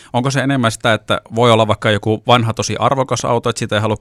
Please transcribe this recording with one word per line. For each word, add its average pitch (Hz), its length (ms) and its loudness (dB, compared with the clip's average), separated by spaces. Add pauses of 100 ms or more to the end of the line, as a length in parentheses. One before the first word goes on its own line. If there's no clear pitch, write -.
(120)
onko 123 180 0
se 131 100 -2
enemmän 127 320 0
sitä, 117 220 0
että - 260 -4 (140)
voi 120 160 4
olla 110 160 4
vaikka 107 240 0
joku 107 360 -2
vanha 117 280 2
tosi 104 240 -4
arvokas 127 460 -2
auto, 120 260 0
että - 80 -6
sitä 107 180 -4
ei 104 60 0
halua 107 180 -2